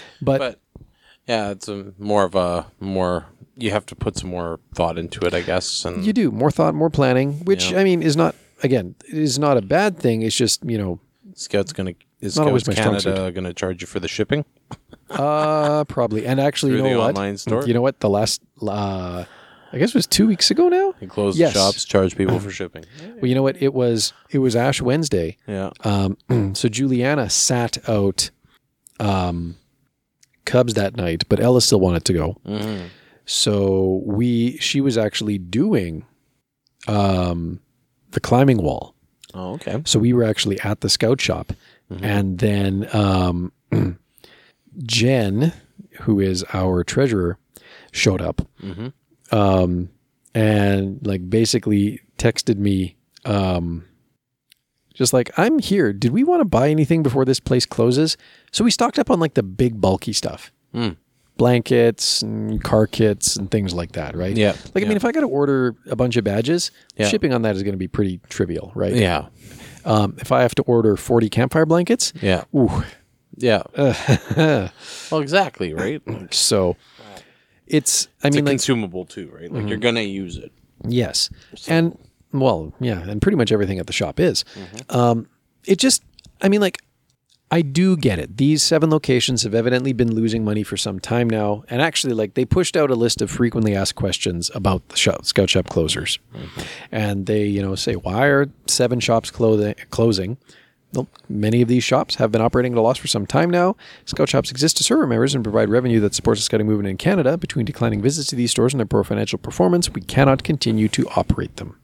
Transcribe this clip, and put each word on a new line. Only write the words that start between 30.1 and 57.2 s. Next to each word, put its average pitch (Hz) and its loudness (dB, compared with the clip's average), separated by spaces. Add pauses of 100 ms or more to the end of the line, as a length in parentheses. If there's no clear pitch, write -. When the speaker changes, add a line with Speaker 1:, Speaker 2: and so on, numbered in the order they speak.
Speaker 1:
Cubs 123 2
that 101 -2
night, 85 -2
but 101 4
Ella 123 6
still - 4
wanted 95 2
to - 2
go. 80 -2
Speaker 2:
Mm-hmm. 104 -8 (380)
Speaker 1:
So 95 0
we, 117 0
she - -2
was 135 2
actually 107 -2
doing, 92 -2 (800)
um, 90 0 (520)
the - -2
climbing 127 4
wall. - -6 (380)
Speaker 2:
Oh, 92 -10
okay. 151 -8
Speaker 1:
So - 2
we 117 4
were 120 4
actually 107 -2
at 104 -4
the - -2
Scout 120 2
Shop. - -4 (400)
Speaker 2:
Mm-hmm. 92 -10
Speaker 1:
And 98 0
then, 101 0
um, 92 0 (200)
<clears throat> 92 -2 (840)
Jen, 117 2 (480)
who 107 2
is 92 0
our 92 0
treasurer, 101 0 (540)
showed - 0
up, - -4 (140)
Speaker 2:
Mm-hmm. 98 -10 (480)
Speaker 1:
um, 90 2 (460)
and, 101 0
like, 92 -4
basically 110 0 (160)
texted 113 0
me, 98 0 (300)
um, 87 -2 (1080)
just - 0
like, 123 2
"I'm 262 4
here. 170 2
Did 113 0
we 214 2
wanna 330 2
buy 139 2
anything 156 2
before 131 2